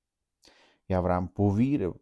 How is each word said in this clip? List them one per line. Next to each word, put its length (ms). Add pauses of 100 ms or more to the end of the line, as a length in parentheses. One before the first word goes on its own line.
(880)
І 60
Авраам 340
повірив 760